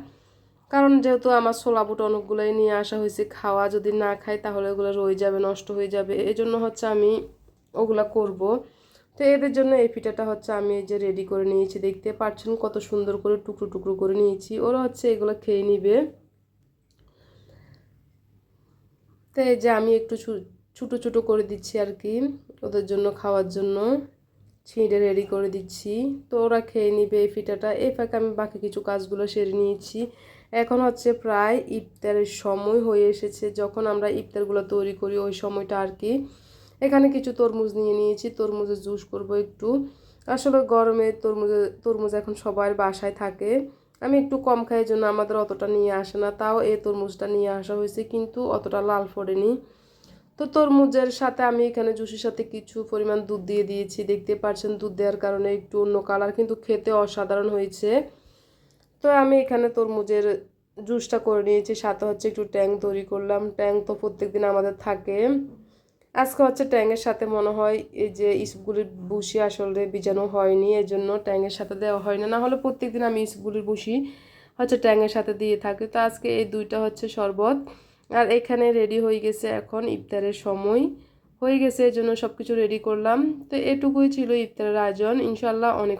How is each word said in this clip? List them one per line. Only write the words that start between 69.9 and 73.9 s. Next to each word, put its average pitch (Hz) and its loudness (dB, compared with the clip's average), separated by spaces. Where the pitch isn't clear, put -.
হয়নি, 196 4
এই 208 2
জন্য 196 -2
ট্যাংয়ের 196 0
সাথে 202 -8
দেওয়া 202 -2
হয় 202 -2
না, 214 -2
না 226 0
হলে 254 2
প্রত্যেকদিন 240 -4
আমি 220 0
ইসবগুলির 208 -6
ভুসি 214 -4